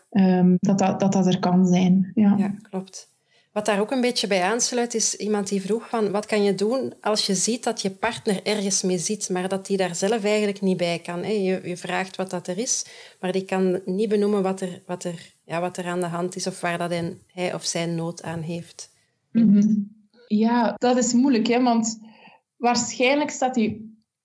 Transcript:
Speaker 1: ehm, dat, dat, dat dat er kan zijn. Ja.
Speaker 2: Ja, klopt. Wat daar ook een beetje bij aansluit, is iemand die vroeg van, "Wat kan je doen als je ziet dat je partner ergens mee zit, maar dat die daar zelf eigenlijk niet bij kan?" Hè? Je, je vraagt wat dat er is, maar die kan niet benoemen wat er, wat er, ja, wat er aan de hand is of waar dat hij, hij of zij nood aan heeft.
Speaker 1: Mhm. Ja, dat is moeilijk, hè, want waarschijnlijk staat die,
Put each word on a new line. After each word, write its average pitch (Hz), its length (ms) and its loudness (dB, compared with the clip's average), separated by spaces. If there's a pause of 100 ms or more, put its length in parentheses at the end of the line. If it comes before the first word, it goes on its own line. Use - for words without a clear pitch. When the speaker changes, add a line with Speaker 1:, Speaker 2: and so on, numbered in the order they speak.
Speaker 1:
ehm, 180 500 6
dat, 196 180 2
dat, 190 220 2
dat 196 140 2
dat 190 120 4
er 180 140 2
kan 180 280 4
zijn. 185 460 4
Ja. 202 240 4
Speaker 2:
Ja, 202 240 0
klopt. - 520 -12 (380)
Wat 208 140 -4
daar 202 140 2
ook 208 120 -2
een 262 100 0
beetje 240 260 0
bij 185 160 2
aansluit, 233 500 0
is - 220 -2
iemand 202 320 -2
die 196 140 -2
vroeg 214 280 -4
van, 214 220 0
"Wat 208 140 -2
kan 208 180 0
je 196 120 2
doen 233 460 -2
als 208 240 0
je 196 100 0
ziet 220 280 -2
dat 226 180 -4
je 196 80 -2
partner 202 540 -4
ergens 202 400 -2
mee 185 140 0
zit, 208 320 -4
maar 185 200 -2
dat 190 160 -6
die 196 120 -2
daar 180 180 0
zelf 196 280 0
eigenlijk 208 380 0
niet 185 160 2
bij 170 220 0
kan?" 175 240 -8
Hè? 196 80 -4
Je, 185 320 0
je 175 140 -8
vraagt 185 380 -6
wat 185 140 -6
dat 175 180 -8
er 180 100 -6
is, - 280 -4 (340)
maar 185 120 -2
die 190 140 -2
kan 190 400 0
niet 196 240 -2
benoemen 208 340 2
wat 190 180 -4
er, 180 240 -8
wat 180 180 -10
er, 170 300 -10 (100)
ja, 165 180 -6
wat 180 160 -4
er 180 80 -6
aan 175 140 -4
de 180 60 -2
hand 175 300 -4
is 185 120 -6
of 185 140 -8
waar 175 160 -2
dat 175 120 -4
hij, 170 280 -4 (160)
hij 180 200 -4
of 165 100 -8
zij 170 220 -4
nood 170 380 -4
aan 165 180 -6
heeft. 170 500 -10 (400)
Speaker 1:
Mhm. 208 420 4 (540)
Ja, 226 500 2
dat 247 200 2
is 233 160 2
moeilijk, 240 340 4
hè, 240 160 4
want 226 360 2 (580)
waarschijnlijk 254 720 0
staat 254 240 -2
die, - 440 -2 (280)